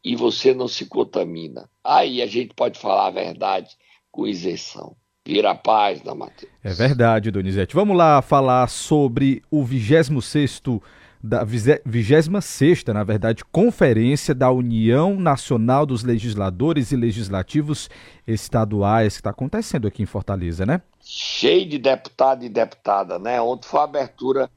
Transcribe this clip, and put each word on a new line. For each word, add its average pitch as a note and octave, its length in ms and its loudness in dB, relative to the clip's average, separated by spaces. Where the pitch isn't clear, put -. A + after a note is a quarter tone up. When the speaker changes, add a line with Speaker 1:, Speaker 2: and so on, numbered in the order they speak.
Speaker 1:
e A#2+ 100 -4
você A#2+ 400 2
não B2+ 140 -4
se - 180 -8
contamina. E2+ 800 -6
Aí C3+ 400 0
a A#2 40 -2
gente A2+ 280 -6
pode - 240 -2
falar G2 300 0
a - 20 -2
verdade F#2 640 -6
com - 140 -6
isenção. F2+ 720 -8
Vira G2 280 0
a - 20 0
página, G#2 640 -2
Matheus. - 340 -16
Speaker 2:
É G2 60 -6
verdade, A2+ 600 2
Donizete. F#2+ 460 -2
Vamos G3+ 200 2
lá D#3 240 6
falar B2+ 480 2
sobre C3+ 800 0
o D3 160 0
vigésimo C3 560 2
sexto, C3 600 -2
da A2 220 -2
vise-, A#2 420 2
vigésima D3 540 2
sexta, - 520 2
na G#2 120 0
verdade, G#2+ 400 -2
Conferência C#3+ 880 2
da B2+ 160 4
União B2 640 2
Nacional C#3 720 0
dos B2 160 -4
Legisladores A2+ 880 -2
e C#3 60 0
Legislativos A#2 920 -4
Estaduais, G#2+ 920 0
que - 60 -18
tá G#2 80 -4
acontecendo C#3 560 -4
aqui G2+ 160 -4
em G2 40 -2
Fortaleza, F#2 600 -6
né? E3+ 160 0
Speaker 1:
Cheio - 680 0
de D3 100 -6
deputado C3 680 0
e A#2+ 40 -10
deputada, G2 720 -2
né? A#2+ 200 -2
Ontem A#2+ 280 -4
foi C#3+ 100 -2
a D3+ 60 2
abertura C3+ 720 -4